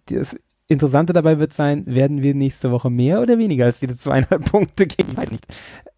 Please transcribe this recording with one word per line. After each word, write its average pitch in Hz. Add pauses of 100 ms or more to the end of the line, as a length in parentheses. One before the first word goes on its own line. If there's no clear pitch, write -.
das - (320)
Interessante 147
dabei 156
wird 156
sein, 147
werden 135
wir 139
nächste 135
Woche 123
mehr 127
oder 233
weniger 160
als 123
diese 127
zweieinhalb 139
Punkte 196
geben? -
Weiß -
nicht. - (520)